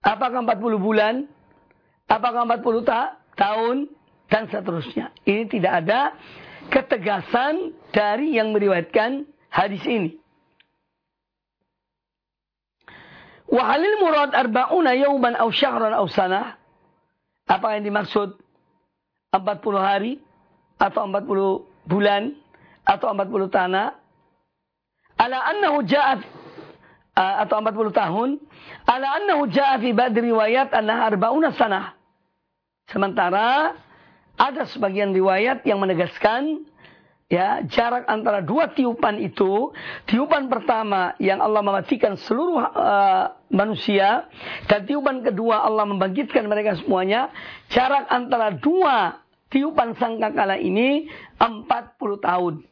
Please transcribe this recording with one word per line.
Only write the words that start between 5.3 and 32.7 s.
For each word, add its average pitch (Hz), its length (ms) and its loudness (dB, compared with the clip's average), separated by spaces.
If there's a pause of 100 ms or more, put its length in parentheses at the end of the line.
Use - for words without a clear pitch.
tidak 180 220 0 (100)
ada 233 320 0 (560)
ketegasan 262 1040 -2 (160)
dari 226 480 0
yang 220 160 0
meriwayatkan 208 720 0 (240)
hadis 202 320 0
ini. 180 320 -2 (3250)
Wa 226 240 2
halil 403 240 2
murad 302 320 4
arba'una 254 640 2
yawman 262 400 2
aw 226 160 2
syahran 233 400 0
aw 208 160 0
sanah? 190 480 -2 (960)
Apa 208 240 0
yang 208 160 -4
dimaksud 202 480 -2 (960)
empat 196 240 -2
puluh 202 240 -2
hari 196 400 -2 (560)
atau 202 240 0
empat 202 240 -4
puluh 196 400 -2 (160)
bulan 202 480 0 (560)
atau 202 240 0
empat 196 160 -2
puluh 190 240 -2
tanah? 190 480 0 (1200)
Ala 254 200 0 (120)
annahu 311 320 0
ja'at, 262 400 2 (960)
uh, 190 240 0
atau 214 160 0
empat 214 160 -2
puluh 214 160 -2
tahun, 220 480 0 (480)
ala 262 200 0 (160)
annahu 294 280 0
ja'a 269 320 2
fi 247 80 0
ba'd 226 240 2
riwayat 233 560 2
annaha 220 400 0
arba'una 233 400 2
sanah. 196 480 -2 (880)